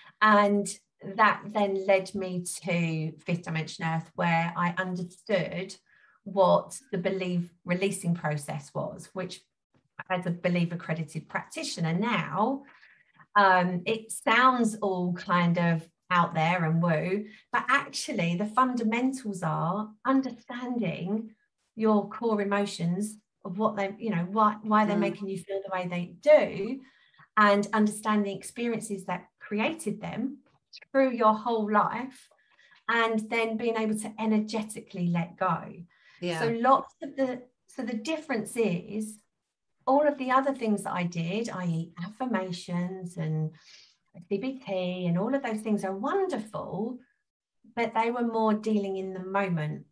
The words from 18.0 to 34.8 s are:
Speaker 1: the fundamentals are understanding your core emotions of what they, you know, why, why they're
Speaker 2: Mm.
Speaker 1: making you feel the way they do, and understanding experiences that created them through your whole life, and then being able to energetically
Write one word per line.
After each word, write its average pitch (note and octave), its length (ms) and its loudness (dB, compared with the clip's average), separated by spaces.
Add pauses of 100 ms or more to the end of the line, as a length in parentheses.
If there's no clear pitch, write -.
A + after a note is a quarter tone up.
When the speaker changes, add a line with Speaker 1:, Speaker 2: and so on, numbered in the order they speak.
Speaker 1:
the G3+ 100 0
fundamentals A3+ 960 0
are E3 460 0 (160)
understanding A#3+ 1200 -2 (460)
your G#3+ 340 2
core A3 320 -2
emotions G3+ 760 -2 (280)
of F#3 140 -8
what G#3+ 160 2
they, G3 240 -2
you A3+ 100 -4
know, F3 220 0
why, G#3+ 320 4
why G#3+ 220 4
they're G#3 120 2
Speaker 2:
Mm. - 40 2
Speaker 1:
making G3+ 280 -2
you F#3+ 80 -6
feel G3 260 -6
the F#3+ 100 -8
way F#3 140 -4
they F3 340 -6
do, C4 600 4 (560)
and G#3 360 6
understanding G#3 600 2
experiences G#3+ 720 -6
that F3+ 220 -6 (120)
created A#3 640 -4
them A#3 380 -6 (520)
through C4+ 200 4
your A3 220 4
whole G#3+ 380 -2
life, A#3+ 580 -2 (600)
and A3+ 400 0
then A3+ 280 -2
being A3+ 200 0
able G#3+ 220 0
to G#3 200 -10
energetically G#3+ 880 -2